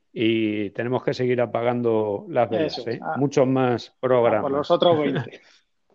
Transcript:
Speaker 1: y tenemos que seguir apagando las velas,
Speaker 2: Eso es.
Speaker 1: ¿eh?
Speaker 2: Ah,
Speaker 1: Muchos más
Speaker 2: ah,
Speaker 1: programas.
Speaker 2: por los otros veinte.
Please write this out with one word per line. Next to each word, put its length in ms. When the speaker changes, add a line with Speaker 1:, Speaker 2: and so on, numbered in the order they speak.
Speaker 1:
y 580
tenemos 320
que 120
seguir 260
apagando 880
las 220
velas, 280
Speaker 2:
Eso 100
es. 80
Speaker 1:
¿eh? 60
Speaker 2:
Ah, 160
Speaker 1:
Muchos 280
más 440
Speaker 2:
ah, 100
Speaker 1:
programas. 420
Speaker 2:
por 100
los 180
otros 280
veinte. 420